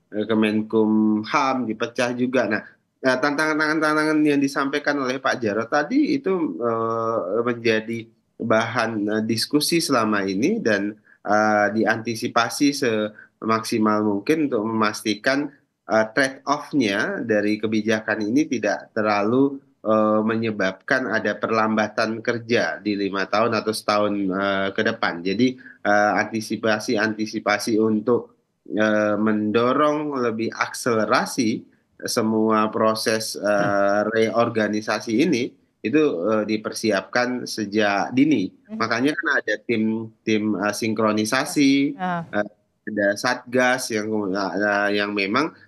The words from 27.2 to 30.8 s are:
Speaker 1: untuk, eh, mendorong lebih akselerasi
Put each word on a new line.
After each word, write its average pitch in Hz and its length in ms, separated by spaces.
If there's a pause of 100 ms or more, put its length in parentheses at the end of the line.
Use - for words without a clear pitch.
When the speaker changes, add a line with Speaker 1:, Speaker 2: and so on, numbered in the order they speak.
Speaker 1:
untuk, 110 640 (320)
eh, 107 480
mendorong 127 960
lebih 113 380
akselerasi 120 1120 (420)